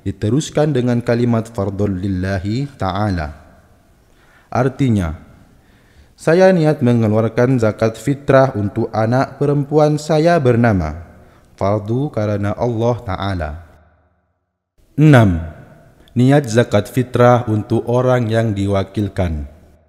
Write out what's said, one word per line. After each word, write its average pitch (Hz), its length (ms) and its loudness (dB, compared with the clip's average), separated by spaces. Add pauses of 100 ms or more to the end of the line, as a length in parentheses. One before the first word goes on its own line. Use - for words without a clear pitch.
diteruskan 143 720 -2
dengan 123 320 -2
kalimat 117 400 0
fardun 98 560 -4
lillahi 98 720 -4
ta'ala. 92 640 -4 (1120)
Artinya, 120 640 0 (1040)
saya 185 400 4
niat 151 240 2
mengeluarkan 117 800 2
zakat 110 400 -2
fitrah 135 560 2
untuk 104 400 -4
anak 117 400 -2
perempuan 147 640 0
saya 165 400 2
bernama, 107 640 2 (560)
fardu 107 480 -2
karena 104 480 -4
Allah 117 480 -2
Ta'ala. 92 460 -6 (1500)
Enam, 113 480 6 (720)
niat 135 320 2
zakat 107 400 0
fitrah 120 560 2
untuk 107 480 -2
orang 127 400 0
yang 113 240 0
diwakilkan. 95 960 -4 (360)